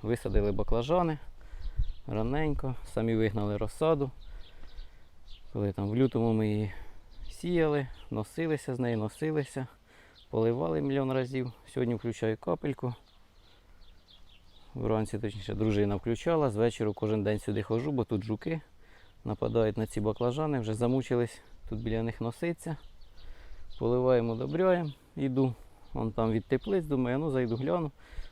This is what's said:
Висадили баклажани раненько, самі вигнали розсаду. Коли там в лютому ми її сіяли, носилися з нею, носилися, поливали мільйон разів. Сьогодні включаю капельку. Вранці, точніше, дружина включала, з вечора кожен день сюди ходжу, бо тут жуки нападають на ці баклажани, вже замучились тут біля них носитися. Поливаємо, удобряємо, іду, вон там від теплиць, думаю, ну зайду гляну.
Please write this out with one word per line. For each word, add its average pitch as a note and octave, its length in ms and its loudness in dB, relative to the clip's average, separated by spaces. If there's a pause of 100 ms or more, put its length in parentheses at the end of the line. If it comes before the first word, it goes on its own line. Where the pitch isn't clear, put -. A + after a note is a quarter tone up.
Висадили G#2 500 2
баклажани D3 680 2 (880)
раненько, C3+ 680 0 (100)
самі A2+ 320 0
вигнали G#2 400 2
розсаду. C#3 540 0 (1500)
Коли G2+ 160 0
там G2+ 160 -2
в G#2+ 80 -2
лютому A#2 360 4
ми A2 160 2
її G#2 240 0 (580)
сіяли, D#3 560 2 (240)
носилися C#3+ 640 -2
з A#2+ 40 -4
нею, A#2+ 200 2
носилися, C3+ 680 -2 (640)
поливали B2 500 2
мільйон C3+ 320 2
разів. B2+ 400 0 (220)
Сьогодні A#2+ 200 2
включаю A2 420 0
капельку. C#3 580 -2 (1800)
Вранці, A2 440 0
точніше, G#2 360 -6
дружина G2+ 420 4
включала, C#3 540 2
з G2+ 60 -4
вечора A2 380 2
кожен G#2+ 280 0
день G#2+ 160 2
сюди G#2 240 -2
ходжу, A#2+ 300 0
бо B2 120 2
тут G#2 200 -2
жуки D3+ 360 -2 (640)
нападають A2+ 520 2
на A2 100 0
ці - 140 -4
баклажани, B2 600 0
вже A2 140 -2
замучились A#2+ 640 2 (280)
тут A2+ 100 -4
біля A2+ 240 -2
них A2+ 180 -4
носитися. E3 560 -4 (1040)
Поливаємо, A#2+ 540 4
удобряємо, D#3 600 2 (240)
іду, C3 380 2 (380)
вон A2+ 200 -2
там A2+ 200 2
від A2 120 2
теплиць, F3 420 0
думаю, B2+ 320 0
ну D#3 120 0
зайду B2 260 2
гляну. D3+ 360 0 (400)